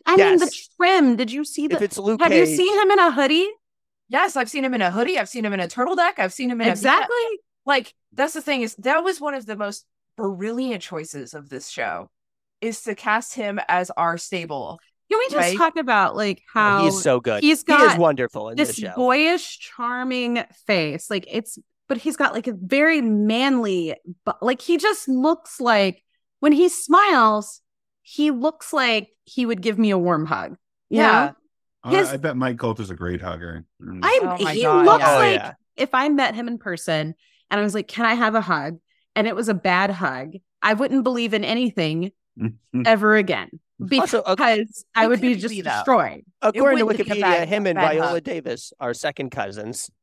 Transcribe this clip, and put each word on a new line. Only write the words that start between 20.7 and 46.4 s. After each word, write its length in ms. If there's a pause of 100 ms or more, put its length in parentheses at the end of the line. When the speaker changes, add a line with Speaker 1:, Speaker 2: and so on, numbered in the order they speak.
Speaker 1:
Like, 200
it's, 280 (300)
but 80
he's 200
got, 180
like, 120
a 60
very 480
manly, 960 (300)
bu-, 60 (100)
like, 180
he 160
just 320
looks 520
like, 420 (380)
when 120
he 160
smiles, 920 (400)
he 280
looks 420
like 360 (160)
he 220
would 160
give 160
me 120
a 80
warm 280
hug. 300 (340)
You 80
Speaker 3:
Yeah. 300
Speaker 1:
know? 60 (500)
Speaker 4:
I, 120
Speaker 1:
His 160
Speaker 4:
I 60
bet 180
Mike 220
Colter's 320
a 40
great 280
hugger. 420 (180)
Mm. 200
Speaker 1:
I'm, 280
Speaker 3:
Oh 120
my 120
Speaker 1:
he 80
Speaker 3:
God, 220
Speaker 1:
looks 160
Speaker 3:
yeah. 160
Speaker 2:
Oh, 40
Speaker 1:
like, 120
Speaker 2:
yeah. 200 (240)
Speaker 1:
if 180
I 160
met 240
him 140
in 100
person 560 (360)
and 100
I 20
was 120
like, 140
"Can 160
I 100
have 200
a 60
hug?" 380 (380)
and 100
it 100
was 120
a 60
bad 360
hug, 420 (280)
I 140
wouldn't 300
believe 300
in 100
anything 680 (240)
Speaker 4:
<laughs> 480
Speaker 1:
ever 320
again. 440 (200)
Speaker 2:
Also, 460
Speaker 1:
Because 580 (120)
I 80
Speaker 3:
It 40
Speaker 1:
would 120
be 80
Speaker 3:
couldn't 120
Speaker 1:
just 140
Speaker 3:
be, 80
though. 80
Speaker 1:
destroyed. 540 (180)